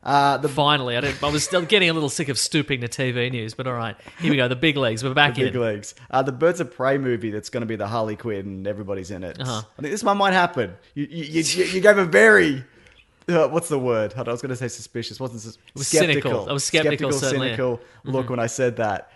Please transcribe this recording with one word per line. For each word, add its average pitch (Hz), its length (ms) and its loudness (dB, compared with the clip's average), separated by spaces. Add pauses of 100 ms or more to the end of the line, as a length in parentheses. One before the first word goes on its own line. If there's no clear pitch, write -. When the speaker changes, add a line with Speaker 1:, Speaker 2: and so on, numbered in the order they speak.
Speaker 1:
Uh, 139 340 2
the 139 120 -2
Speaker 2:
Finally. 135 500 2
I, - 20 2
didn't, 135 240 -2
I 147 60 2
was 147 120 0
still 180 200 0
getting 185 260 4
a 165 60 2
little 151 160 0
sick 147 180 -4
of 127 100 -2
stooping 139 440 -2
to 120 60 -6
T 127 240 -2
V 123 180 0
news, 113 240 -6
but 131 120 -8
all 127 60 -4
right. 117 240 -6 (240)
Here 165 100 0
we 147 60 4
go. 127 100 4
The 123 100 0
big 143 200 2
legs. 113 260 0
We're 131 120 -4
back 143 200 4
Speaker 1:
The 135 100 0
big 127 100 -2
Speaker 2:
in. 123 60 -2
Speaker 1:
legs. 107 340 -4 (160)
Uh, 131 120 2
the 135 100 -2
Birds 156 280 0
of 123 140 -4
Prey 135 240 0
movie 117 320 -2
that's 104 180 -8
gonna 117 180 -6
be 110 100 -6
the 101 120 -4
Harley 110 280 -4
Quinn 101 300 -6
and 95 200 -10
everybody's 98 440 -8
in 92 140 -10
it. 87 160 -12
Speaker 2:
Uh-huh. 123 220 -6 (160)
Speaker 1:
I - 40 -10
think 147 100 -6
this 214 120 -6
one 202 140 2
might 196 160 4
happen. 165 400 2 (200)
You, 143 160 -6
you, 160 140 -10
you, 156 180 0
you, 175 220 0
you 180 160 0
gave 202 160 8
a 196 80 2
very, 180 580 6 (680)
uh, 160 200 4
what's 165 200 -2
the 147 100 0
word? 113 360 0
Hold 117 140 -6
on, - 20 -4
I 120 40 -2
was 123 80 -8
gonna 131 140 -6
say 123 120 -6
suspicious. 113 520 -10
Wasn't 120 200 -10
sus-, 110 160 -16
Speaker 2:
It - 40 -20 (140)
was 135 140 -6
Speaker 1:
skeptical. 143 420 2
Speaker 2:
cynical. 107 200 -2
I - 20 -2
was 143 120 -2
skeptical, 151 320 2 (140)
Speaker 1:
Skeptical, - 20 0
Speaker 2:
certainly. 135 360 0
Speaker 1:
cynical 120 320 -2 (240)
look 131 200 -2
Speaker 2:
Mm-hmm. 123 80 -6
Speaker 1:
when 120 80 -2
I 113 60 2
said 120 320 0
that. 104 380 -2